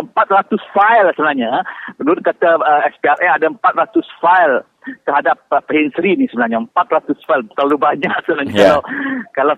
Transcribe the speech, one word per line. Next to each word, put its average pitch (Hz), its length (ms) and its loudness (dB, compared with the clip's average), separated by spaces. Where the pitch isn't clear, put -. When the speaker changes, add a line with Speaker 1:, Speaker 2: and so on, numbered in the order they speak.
Speaker 1:
empat - 240 -2
ratus 196 320 0
file 208 400 4
sebenarnya. 143 480 -2
Menurut 165 240 0
kata, 165 400 0
uh, 147 240 2
S 143 160 -4
P 151 80 0
R 147 160 2
M, 180 160 2
ada 160 80 0
empat 156 240 -2
ratus 160 320 -2
file 165 400 4
terhadap, 147 400 0
uh, 143 160 2
Pahing 151 320 0
Seri 175 240 2
ni 127 80 0
sebenarnya. 117 320 -2
Empat - 320 -4
ratus - 320 -2
file 131 320 -2
terlalu 143 240 0
banyak 147 340 -2
sebenarnya. - 240 -4
Speaker 2:
Ya. 143 160 4
Speaker 1:
Kalau, 139 140 2
kalau 143 260 0